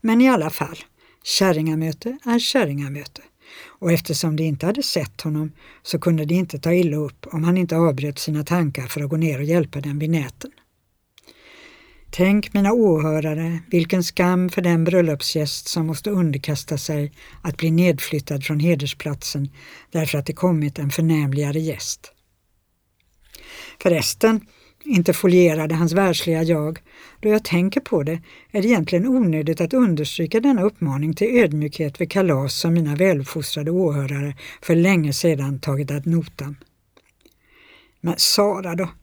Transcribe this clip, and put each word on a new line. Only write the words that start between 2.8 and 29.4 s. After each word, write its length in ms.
Och 260
eftersom 440
de 60
inte 240
hade 160
sett 380
honom 320
så 160
kunde 260
de 100
inte 240
ta 140
illa 240
upp 300
om 180
han 120
inte 200
avbröt 420
sina 260
tankar 420
för 140
att 100
gå 60
ner 220
och 60
hjälpa 360
dem 180
vid 120
näten. 400
Tänk, 440
mina 180
åhörare, 880
vilken 340
skam 460
för 120
den 220
bröllopsgäst 840
som 180
måste 240
underkasta 680
sig 340
att 140
bli 140
nedflyttad 720
från 160
hedersplatsen 880
därför 280
att 80
det 60
kommit 460
en 120
förnämligare 680
gäst. 520
Förresten, 580
inte 280
folierade 640
hans 180
världsliga 500
jag. 360
Då 80
jag 160
tänker 360
på 220
det 200
är 120
det 60
egentligen 380
onödigt 540